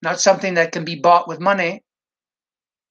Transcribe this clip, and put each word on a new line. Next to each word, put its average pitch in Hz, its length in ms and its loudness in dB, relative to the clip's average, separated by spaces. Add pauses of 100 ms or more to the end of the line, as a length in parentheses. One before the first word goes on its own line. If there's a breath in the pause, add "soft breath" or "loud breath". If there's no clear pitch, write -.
not 170 180 -6
something 190 360 2
that 165 160 0
can 165 140 -8
be 170 100 -8
bought 170 320 4
with 165 120 -10
money, 185 440 -2 (1080)